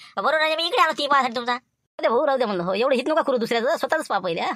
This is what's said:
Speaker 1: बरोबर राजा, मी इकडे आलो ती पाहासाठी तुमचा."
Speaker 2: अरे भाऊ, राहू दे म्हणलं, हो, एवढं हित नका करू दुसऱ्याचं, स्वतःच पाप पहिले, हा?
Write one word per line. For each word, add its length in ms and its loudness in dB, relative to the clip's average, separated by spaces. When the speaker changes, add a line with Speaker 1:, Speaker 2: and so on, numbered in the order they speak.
Speaker 1:
बरोबर 160 2
राजा, 220 2
मी 80 -2
इकडे 180 2
आलो 160 4
ती 100 -2
पाहासाठी 280 2
तुमचा." 180 -4
Speaker 2:
अरे 100 0
भाऊ, 160 2
राहू 120 2
दे 80 0
म्हणलं, 180 -2
हो, 100 -2
एवढं 220 0
हित 120 0
नका 140 2
करू 160 0
दुसऱ्याचं, 400 0
स्वतःच 300 -2
पाप 160 -2
पहिले, 180 -4
हा? 140 -2